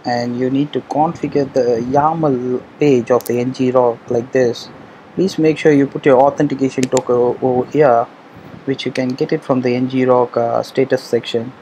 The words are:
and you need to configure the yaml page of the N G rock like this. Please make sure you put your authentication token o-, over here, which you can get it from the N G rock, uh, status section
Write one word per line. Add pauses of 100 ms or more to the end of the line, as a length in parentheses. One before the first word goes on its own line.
and
you
need
to
configure
the (120)
yaml (200)
page
of
the
N
G
rock
like
this. (460)
Please
make
sure
you
put
your
authentication
token
o-,
over
here, (600)
which
you
can
get
it
from
the
N
G
rock,
uh,
status
section